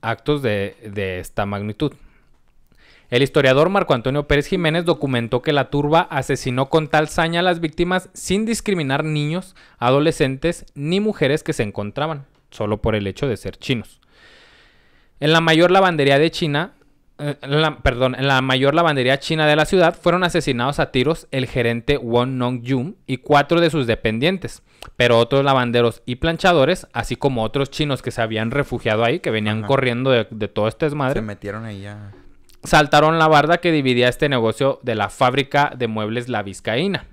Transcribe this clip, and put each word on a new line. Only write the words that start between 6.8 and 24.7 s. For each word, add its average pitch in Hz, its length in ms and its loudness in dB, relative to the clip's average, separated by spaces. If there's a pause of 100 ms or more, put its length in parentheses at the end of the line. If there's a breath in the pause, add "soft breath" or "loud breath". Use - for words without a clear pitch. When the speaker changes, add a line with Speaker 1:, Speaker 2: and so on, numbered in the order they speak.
Speaker 1:
tal 156 200 0
saña 170 340 -2
a - 20 0
las 180 160 0
víctimas 175 560 -2
sin 202 280 -2
discriminar 170 600 -2
niños, 151 520 -4 (220 soft breath)
adolescentes 139 960 0
ni 160 260 -2
mujeres 156 440 0
que 160 100 -4
se - 80 -4
encontraban, 135 640 -6 (240)
solo 107 320 -4
por 110 140 0
el 101 100 -2
hecho 98 220 -4
de 110 100 -2
ser - 200 -12
chinos. - 440 -6 (1160 soft breath)
En 147 120 0
la 165 100 4
mayor 165 280 4
lavandería 170 480 4
de 160 140 2
China, 156 420 -4 (460)
eh, 147 240 -6
la, 147 400 -2
perdón, 127 340 0
en 131 100 -2
la 135 140 2
mayor 131 320 2
lavandería 139 460 2
china 156 260 -2
de 151 120 4
la 156 80 4
ciudad 175 300 4
fueron 175 280 0
asesinados 143 560 -2
a 143 120 0
tiros 135 380 -2
el 131 160 -4
gerente 117 520 -2
Won 123 420 0
Nong 123 240 -4
Yum 131 320 -4 (100)
y 135 120 -6
cuatro 147 440 2
de 170 80 4
sus 151 160 -2
dependientes, 117 800 -2 (340 loud breath)